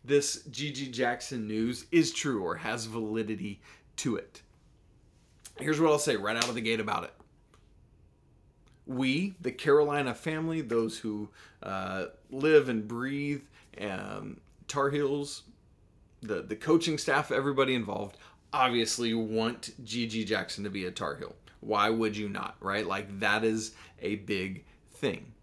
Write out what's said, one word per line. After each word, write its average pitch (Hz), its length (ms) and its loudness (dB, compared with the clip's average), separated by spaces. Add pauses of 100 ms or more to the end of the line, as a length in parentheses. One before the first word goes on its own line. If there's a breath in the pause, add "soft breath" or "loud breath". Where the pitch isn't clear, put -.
this 143 460 2
G 143 220 -6
G 131 180 -6
Jackson 123 580 -2
news 113 440 -2
is 165 200 6
true 120 320 -2
or 85 120 -2
has 110 300 -4
validity 107 760 -4 (360 loud breath)
to 117 180 0
it. - 260 -10 (1200)
Here's 147 200 0
what 160 120 6
I'll 147 80 6
say 131 180 2
right 104 180 -2
out 123 140 2
of 117 60 -4
the 120 60 -4
gate 113 180 0
about 104 240 -2
it. - 100 -12 (1700)
We, 135 520 0
the 127 120 -2
Carolina 147 640 4
family, 160 460 -2
those 113 360 0
who, 107 320 -6 (320 loud breath)
uh, 95 440 -4 (260)
live 139 380 8
and 110 180 -2
breathe, 139 560 -4 (360 loud breath)
um, 101 600 -8 (280)
Tar 139 220 0
Heels, 143 540 -2 (800)
the, 104 180 -4
the 107 140 -6
coaching 165 420 4
staff, 147 340 2
everybody 135 440 2
involved, 101 420 -4 (340 loud breath)
obviously 120 640 2
want 113 680 -2
G 113 240 -4
G 110 180 -2
Jackson 98 380 -2
to 101 80 -4
be 95 140 -4
a 87 60 -4
Tar 73 260 -6
Heel. - 180 -12 (240 loud breath)
Why 107 320 2
would 110 260 2
you 104 120 -4
not, - 320 -6
right? 98 260 -2
Like, 98 320 -4
that 107 240 2
is 110 320 0 (260 loud breath)
a 101 140 -2
big 95 500 -4 (260 soft breath)
thing. - 520 -6